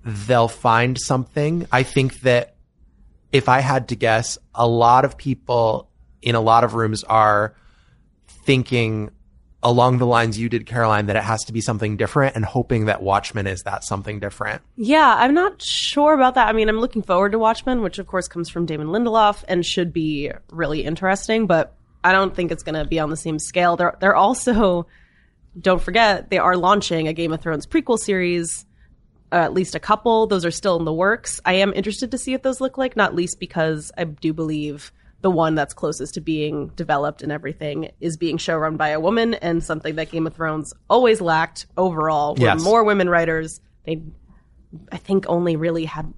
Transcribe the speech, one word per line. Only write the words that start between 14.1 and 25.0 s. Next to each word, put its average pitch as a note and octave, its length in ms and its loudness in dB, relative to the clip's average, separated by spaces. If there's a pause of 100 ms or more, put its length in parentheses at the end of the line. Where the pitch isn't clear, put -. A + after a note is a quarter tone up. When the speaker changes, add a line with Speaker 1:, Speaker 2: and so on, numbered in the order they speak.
Speaker 1:
different. G#2 420 -8 (140)
Speaker 2:
Yeah, C4 420 4
I'm C4 160 4
not F#4+ 260 0
sure - 540 0
about B3+ 220 4
that. A#3 120 4
I G#3+ 60 0
mean, A3 160 2
I'm A3 100 0
looking A#3 220 -4
forward F#3+ 300 0
to A3+ 80 -2
Watchmen, A3+ 420 0
which F3+ 160 -6
of F#3 80 -10
course F3+ 220 -4
comes E3+ 200 -8
from E3+ 200 -4
Damon D3+ 220 -6
Lindelof G#3+ 580 2
and F3+ 180 0
should F3 260 -2
be D3+ 380 -4 (220)
really D#3 320 -4
interesting, F#3+ 640 -2
but E3 280 0 (280)
I F3+ 80 6
don't F#3+ 240 2
think F3 160 -2
it's E3 100 -8
gonna D#3 240 -6
be D#3+ 140 -2
on D3+ 100 -2
the D#3 80 -6
same D#3 220 -6
scale. F3 360 0
They're, F3 240 0
they're G3 160 2
also, G3+ 680 2 (720)